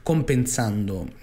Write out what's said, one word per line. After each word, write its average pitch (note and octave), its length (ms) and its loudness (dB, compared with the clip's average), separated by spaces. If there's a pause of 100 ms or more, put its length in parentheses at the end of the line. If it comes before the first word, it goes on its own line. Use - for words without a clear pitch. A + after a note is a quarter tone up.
compensando, A#2+ 1080 0 (140)